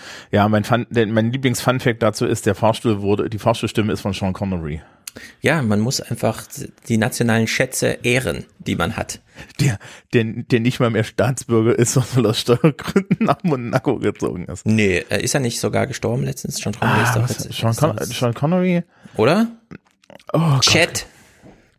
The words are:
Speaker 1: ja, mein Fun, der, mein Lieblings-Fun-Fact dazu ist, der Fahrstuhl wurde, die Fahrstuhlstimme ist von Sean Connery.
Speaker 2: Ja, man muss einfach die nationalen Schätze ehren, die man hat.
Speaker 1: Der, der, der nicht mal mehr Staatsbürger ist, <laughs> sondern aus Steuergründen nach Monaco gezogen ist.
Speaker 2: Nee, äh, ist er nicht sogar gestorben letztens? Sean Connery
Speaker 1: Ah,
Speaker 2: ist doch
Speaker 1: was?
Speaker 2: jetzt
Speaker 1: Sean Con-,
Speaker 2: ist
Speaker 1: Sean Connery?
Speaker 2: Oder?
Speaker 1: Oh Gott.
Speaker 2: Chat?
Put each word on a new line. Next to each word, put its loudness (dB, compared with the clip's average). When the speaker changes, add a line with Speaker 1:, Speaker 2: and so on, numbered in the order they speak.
Speaker 1:
ja, 4
mein 2
Fun, 0
der, 2
mein 2
Lieblings-Fun-Fact 0
dazu 0
ist, -2
der 2
Fahrstuhl 0
wurde, 0
die -6
Fahrstuhlstimme 0
ist -2
von -2
Sean -2
Connery. -4
Speaker 2:
Ja, 2
man 2
muss -2
einfach -4
die 2
nationalen 2
Schätze -2
ehren, 0
die -4
man -2
hat. -8
Speaker 1:
Der, 0
der, 4
der 0
nicht 0
mal 4
mehr 2
Staatsbürger 2
ist, 2
<laughs> -6
sondern 2
aus 0
Steuergründen 0
nach 0
Monaco 0
gezogen -4
ist. -10
Speaker 2:
Nee, 4
äh, -2
ist -2
er 0
nicht -4
sogar 0
gestorben -4
letztens? -8
Sean -4
Connery 2
Speaker 1:
Ah, 2
Speaker 2:
ist 0
doch 2
Speaker 1:
was? -2
Speaker 2:
jetzt -12
Speaker 1:
Sean 0
Con-, 0
Speaker 2:
ist -6
Speaker 1:
Sean 0
Connery? 0
Speaker 2:
Oder? 4
Speaker 1:
Oh -2
Gott. 2
Speaker 2:
Chat? 2